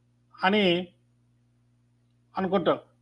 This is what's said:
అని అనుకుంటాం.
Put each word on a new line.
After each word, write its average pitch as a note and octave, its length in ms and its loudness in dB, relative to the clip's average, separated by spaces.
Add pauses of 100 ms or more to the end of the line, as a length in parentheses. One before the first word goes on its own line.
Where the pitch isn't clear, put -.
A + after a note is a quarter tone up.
(440)
అని F#3 500 0 (1400)
అనుకుంటాం. F3 420 0 (240)